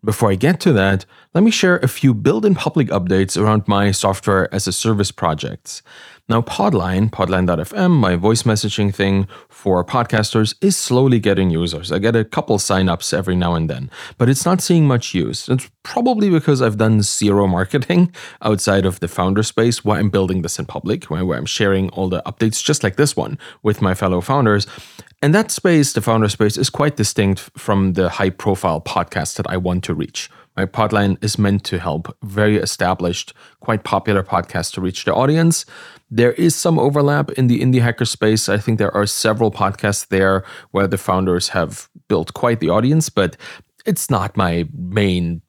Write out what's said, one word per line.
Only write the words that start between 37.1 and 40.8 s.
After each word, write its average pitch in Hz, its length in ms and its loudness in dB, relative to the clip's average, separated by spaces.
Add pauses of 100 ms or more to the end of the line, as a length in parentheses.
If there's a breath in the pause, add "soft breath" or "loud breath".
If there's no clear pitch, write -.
in 127 160 2
the 120 120 2
indie 127 200 4
hacker 120 240 0
space. 110 440 0
I 104 100 0
think 107 200 -2
there 104 180 0
are 101 100 2
several 107 460 0
podcasts 101 560 -2
there 95 360 2 (260 loud breath)
where 98 180 0